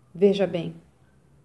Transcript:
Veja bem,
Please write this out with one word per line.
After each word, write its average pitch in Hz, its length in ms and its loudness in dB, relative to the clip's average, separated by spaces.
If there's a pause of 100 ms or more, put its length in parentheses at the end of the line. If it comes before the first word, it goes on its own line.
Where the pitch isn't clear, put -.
(120)
Veja 196 320 2
bem, 165 300 -6 (720)